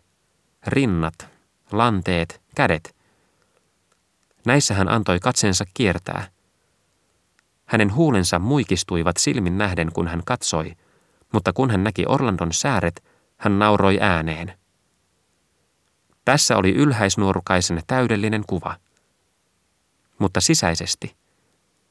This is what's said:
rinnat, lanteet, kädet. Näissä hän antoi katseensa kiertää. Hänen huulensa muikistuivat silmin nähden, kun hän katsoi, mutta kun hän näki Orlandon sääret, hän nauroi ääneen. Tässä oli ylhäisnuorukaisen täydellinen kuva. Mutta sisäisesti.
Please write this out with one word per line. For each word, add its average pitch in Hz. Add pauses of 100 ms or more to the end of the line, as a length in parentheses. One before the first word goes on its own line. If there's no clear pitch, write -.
(680)
rinnat, 87 (440)
lanteet, 95 (140)
kädet. 87 (1500)
Näissä 123
hän 95
antoi 92
katseensa 104 (100)
kiertää. 90 (1400)
Hänen 104
huulensa 113
muikistuivat 90
silmin 95
nähden, 87
kun 87
hän 82
katsoi, 82 (560)
mutta 95
kun 131
hän 98
näki 104
Orlandon 98
sääret, 90 (320)
hän 101
nauroi 101
ääneen. 85 (1700)
Tässä 131
oli 95
ylhäisnuorukaisen 98
täydellinen 110
kuva. - (1400)
Mutta 95
sisäisesti. - (760)